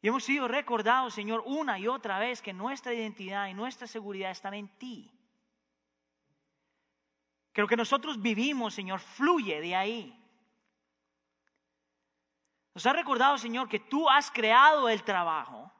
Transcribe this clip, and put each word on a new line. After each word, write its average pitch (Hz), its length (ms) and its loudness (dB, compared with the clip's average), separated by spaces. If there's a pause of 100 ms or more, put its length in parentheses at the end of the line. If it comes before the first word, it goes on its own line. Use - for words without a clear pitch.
Y - 20 2
hemos 247 160 0
sido 269 240 -2
recordados, 240 680 0
Señor, 220 320 -4
una 269 320 -4
y 202 80 -4
otra 226 320 -4
vez 240 200 -4
que 196 140 -12
nuestra 240 400 -8
identidad 202 540 -6
y 185 80 -12
nuestra 240 320 -10
seguridad 196 420 -8
están 196 240 -10
en 202 140 -12 (100)
ti. 247 340 -16 (2500)
Que 208 100 0
lo 208 60 2
que 233 80 4
nosotros 240 460 -2
vivimos, 233 540 -2
Señor, 190 240 -8
fluye 247 640 0
de 175 140 -4
ahí. 196 480 -4 (2500)
Nos 180 100 -4
ha 262 80 6
recordado, 277 460 4
Señor, 233 280 -6
que 208 120 -4
tú 302 280 0
has 277 220 6
creado 254 600 8
el 220 140 0
trabajo 160 760 -4